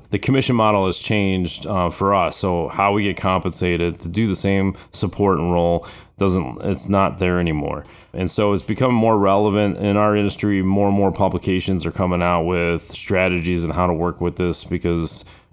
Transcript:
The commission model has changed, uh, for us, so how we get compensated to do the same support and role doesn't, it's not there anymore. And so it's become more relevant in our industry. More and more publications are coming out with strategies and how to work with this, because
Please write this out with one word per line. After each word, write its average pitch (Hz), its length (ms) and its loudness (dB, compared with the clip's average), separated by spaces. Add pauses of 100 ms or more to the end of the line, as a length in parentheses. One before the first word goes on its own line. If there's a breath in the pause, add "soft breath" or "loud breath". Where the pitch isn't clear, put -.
(120)
The 104 60 0
commission 131 380 0
model 107 300 4
has 92 120 0
changed, 95 720 -2
uh, 90 220 0
for 98 260 0
us, 85 220 0
so 87 320 -2
how 98 240 0
we 104 100 2
get 95 140 -2
compensated 87 840 0
to 82 80 -8
do 107 200 0
the 95 80 0
same 98 420 0 (160 loud breath)
support 95 460 0
and 87 120 0
role 85 340 2 (320 loud breath)
doesn't, 90 440 0
it's - 260 -4
not 98 320 0
there 90 180 0
anymore. 73 480 -2 (280 loud breath)
And 90 180 -4
so 104 220 0
it's 92 100 -2
become 123 300 0
more 113 260 4
relevant 101 580 2
in 101 200 0
our 104 180 2
industry. 101 480 0
More 101 240 2
and 101 100 2
more 98 140 2
publications 92 760 0
are 82 60 -4
coming 90 320 0
out 87 200 2
with 85 380 0 (140)
strategies 90 680 0
and 78 80 -4
how 90 140 2
to 87 60 2
work 85 280 -4
with 87 160 -2
this, 87 260 -2
because 85 600 -4 (280 loud breath)